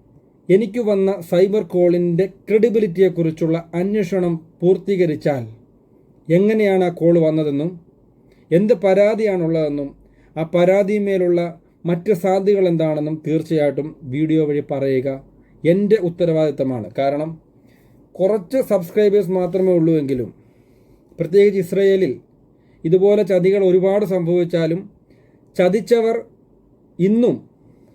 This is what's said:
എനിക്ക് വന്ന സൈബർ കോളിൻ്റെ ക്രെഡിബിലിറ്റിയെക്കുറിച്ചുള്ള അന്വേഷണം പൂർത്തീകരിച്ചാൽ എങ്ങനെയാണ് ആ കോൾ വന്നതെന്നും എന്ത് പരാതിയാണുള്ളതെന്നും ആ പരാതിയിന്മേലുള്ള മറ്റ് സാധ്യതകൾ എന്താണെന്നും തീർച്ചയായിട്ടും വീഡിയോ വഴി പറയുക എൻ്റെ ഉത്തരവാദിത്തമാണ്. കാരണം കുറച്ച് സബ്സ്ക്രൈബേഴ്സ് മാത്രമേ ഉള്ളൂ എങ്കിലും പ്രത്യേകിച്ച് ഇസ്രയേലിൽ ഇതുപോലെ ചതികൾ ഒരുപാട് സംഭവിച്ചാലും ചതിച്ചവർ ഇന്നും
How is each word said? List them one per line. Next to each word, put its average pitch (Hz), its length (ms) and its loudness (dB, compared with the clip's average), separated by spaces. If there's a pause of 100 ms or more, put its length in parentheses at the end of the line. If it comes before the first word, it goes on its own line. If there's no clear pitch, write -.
(480)
എനിക്ക് 208 420 0
വന്ന 196 200 0 (200)
സൈബർ 196 320 2 (120)
കോളിൻ്റെ 175 520 2 (220)
ക്രെഡിബിലിറ്റിയെക്കുറിച്ചുള്ള 180 1080 0 (240)
അന്വേഷണം 196 540 -2 (260)
പൂർത്തീകരിച്ചാൽ 170 840 0 (840)
എങ്ങനെയാണ് 196 600 2
ആ 170 120 -4
കോൾ 170 140 4 (120)
വന്നതെന്നും 156 440 -2 (800)
എന്ത് 208 240 2 (100)
പരാതിയാണുള്ളതെന്നും 180 1040 0 (480)
ആ 156 80 -4 (100)
പരാതിയിന്മേലുള്ള 185 840 2 (500)
മറ്റ് 175 220 -2 (100)
സാധ്യതകൾ 196 500 2
എന്താണെന്നും 156 540 -2
തീർച്ചയായിട്ടും 147 640 -2 (240)
വീഡിയോ 156 340 0
വഴി 147 140 -2 (100)
പറയുക 135 360 -2 (560)
എൻ്റെ 202 340 2 (100)
ഉത്തരവാദിത്തമാണ്. 151 800 -2 (100)
കാരണം 147 320 -2 (840)
കുറച്ച് 202 440 -2 (120)
സബ്സ്ക്രൈബേഴ്സ് 196 680 0
മാത്രമേ 185 400 0
ഉള്ളൂ 160 220 2
എങ്കിലും 131 300 -4 (880)
പ്രത്യേകിച്ച് 190 460 2
ഇസ്രയേലിൽ 190 480 0 (720)
ഇതുപോലെ 196 460 4
ചതികൾ 190 380 2
ഒരുപാട് 190 360 2 (100)
സംഭവിച്ചാലും 170 640 0 (800)
ചതിച്ചവർ 226 580 2 (840)
ഇന്നും 202 380 2 (580)